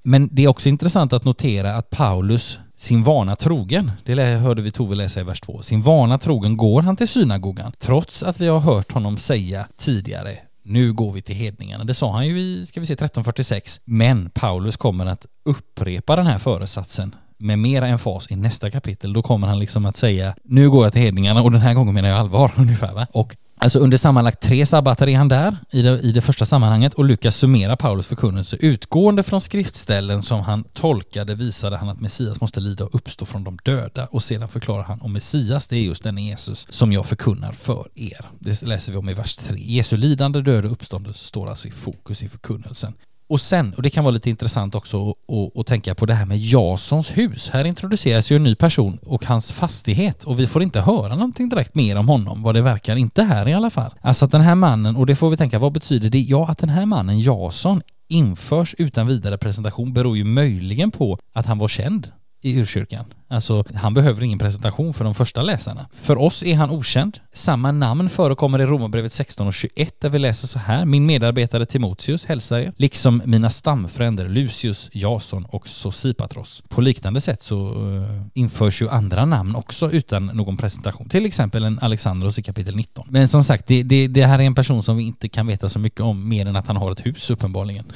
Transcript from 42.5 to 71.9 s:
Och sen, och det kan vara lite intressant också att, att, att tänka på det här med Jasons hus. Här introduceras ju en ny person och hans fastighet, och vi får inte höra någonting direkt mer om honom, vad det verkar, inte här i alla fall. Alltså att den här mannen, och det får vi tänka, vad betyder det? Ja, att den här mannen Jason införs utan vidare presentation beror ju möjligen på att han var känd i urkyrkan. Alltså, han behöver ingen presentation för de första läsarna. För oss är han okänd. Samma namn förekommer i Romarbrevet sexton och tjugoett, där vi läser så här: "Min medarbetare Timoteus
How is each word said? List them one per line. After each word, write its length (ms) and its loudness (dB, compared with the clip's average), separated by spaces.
Och 100 2
sen, 340 0
och 80 -6
det 80 2
kan 140 0
vara 100 4
lite 160 -2
intressant 440 -4
också 360 -4
att, 60 -8
att, 260 -4
att 60 -6
tänka 280 -2
på 120 0
det 80 2
här 120 0
med 120 -2
Jasons 720 2
hus. 420 -2
Här 120 0
introduceras 680 0
ju 40 8
en 60 6
ny 120 4
person 520 2
och 180 -4
hans 280 0
fastighet, 720 -2
och 160 -2
vi 60 4
får 160 2
inte 180 0
höra 340 2
någonting 340 -2
direkt 260 -2
mer 220 2
om 120 4
honom, 340 0
vad 120 2
det 80 4
verkar, 340 0
inte 260 0
här 260 2
i 40 2
alla 180 0
fall. 300 -6
Alltså 240 2
att 60 2
den 100 6
här 140 8
mannen, 420 4
och 100 4
det 100 4
får 140 2
vi 60 2
tänka, 220 0
vad 140 2
betyder 380 -2
det? 80 4
Ja, 300 2
att 100 -4
den 100 0
här 180 2
mannen 340 2
Jason 640 0
införs 680 0
utan 280 0
vidare 320 -2
presentation 540 -4
beror 240 0
ju 80 0
möjligen 640 0
på 280 -2
att 140 -4
han 120 -2
var 100 0
känd 440 -4
i 180 0
urkyrkan. 440 -4
Alltså, 320 0
han 200 -2
behöver 280 2
ingen 160 -2
presentation 560 -2
för 100 -4
de 100 -2
första 280 -2
läsarna. 520 -6
För 240 0
oss 240 2
är 140 2
han 140 2
okänd. 480 -2
Samma 400 0
namn 360 0
förekommer 500 2
i 80 4
Romarbrevet 460 -2
sexton 340 -6
och 80 -2
tjugoett, 460 -6
där 80 -2
vi 100 0
läser 300 -2
så 100 -8
här: 260 0
"Min 220 4
medarbetare 600 2
Timoteus 580 -4